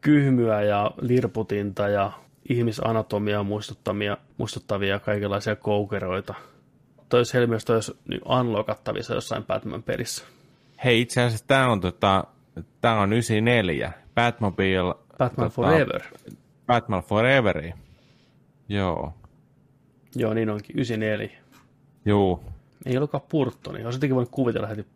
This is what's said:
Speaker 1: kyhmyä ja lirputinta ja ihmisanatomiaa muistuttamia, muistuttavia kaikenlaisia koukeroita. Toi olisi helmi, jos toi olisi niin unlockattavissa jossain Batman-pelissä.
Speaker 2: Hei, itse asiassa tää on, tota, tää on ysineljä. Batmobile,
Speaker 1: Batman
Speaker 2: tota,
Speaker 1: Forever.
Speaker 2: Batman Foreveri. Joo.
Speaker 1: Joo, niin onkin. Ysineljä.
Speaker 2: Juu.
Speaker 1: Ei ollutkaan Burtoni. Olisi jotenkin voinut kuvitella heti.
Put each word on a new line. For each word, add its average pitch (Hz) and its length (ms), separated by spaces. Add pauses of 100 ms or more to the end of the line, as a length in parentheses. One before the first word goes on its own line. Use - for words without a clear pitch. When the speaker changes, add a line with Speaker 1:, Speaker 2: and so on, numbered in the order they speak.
Speaker 1:
kyhmyä 127 600
ja 104 280 (100)
lirputinta 104 880
ja 101 240 (360)
ihmisanatomiaa 110 920
muistuttamia, 101 720 (220)
muistuttavia 101 600
kaikenlaisia 101 580
koukeroita. 101 800 (760)
Toi 123 120
olisi 120 140
helmi, 120 200
jos 107 100
toi 117 120
olisi - 220 (100)
niin - 200
unlockattavissa 117 840
jossain - 300
Batman-pelissä. - 800 (600)
Speaker 2:
Hei, 120 160
itse 123 220
asiassa 117 240
tää 135 220
on, 107 120
tota, 95 440 (560)
tää 113 200
on 98 120
ysineljä. 110 800 (220)
Batmobile, 95 800 (240)
Speaker 1:
Batman 120 320
Speaker 2:
tota, 120 120
Speaker 1:
Forever. 151 400 (640)
Speaker 2:
Batman 110 360
Foreveri. 104 720 (960)
Joo. 92 440 (1040)
Speaker 1:
Joo, 113 180
niin 113 160
onkin. 104 280
Ysineljä. 110 520 (720)
Speaker 2:
Juu. 98 400 (420)
Speaker 1:
Ei 127 100
ollutkaan 143 340
Burtoni. 123 540
Olisi 120 120
jotenkin 131 180
voinut 123 160
kuvitella 117 360
heti. 104 300